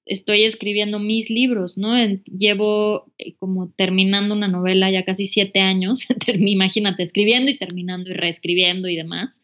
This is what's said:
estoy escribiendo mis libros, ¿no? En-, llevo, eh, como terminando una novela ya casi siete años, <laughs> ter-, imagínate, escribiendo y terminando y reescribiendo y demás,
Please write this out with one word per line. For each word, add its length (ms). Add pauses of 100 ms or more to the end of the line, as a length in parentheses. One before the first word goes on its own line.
estoy 420
escribiendo 520
mis 320
libros, 480
¿no? 180
En-, 280
llevo, 960
eh, 180
como 340
terminando 640
una 140
novela 420
ya 160
casi 220
siete 320
años, 480
<laughs> 180
ter-, 160
imagínate, 600
escribiendo 480
y 60
terminando 520
y 40
reescribiendo 760
y 60
demás, 480